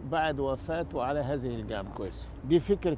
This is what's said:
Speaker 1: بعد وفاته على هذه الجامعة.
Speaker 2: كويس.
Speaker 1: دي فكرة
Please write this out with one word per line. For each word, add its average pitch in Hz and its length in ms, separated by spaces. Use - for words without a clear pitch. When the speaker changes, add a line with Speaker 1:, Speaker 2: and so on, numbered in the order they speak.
Speaker 1:
بعد 156 280
وفاته 139 640
على 143 160
هذه 131 360
الجامعة. 104 380
Speaker 2:
كويس. - 340
Speaker 1:
دي 160 140
فكرة 185 380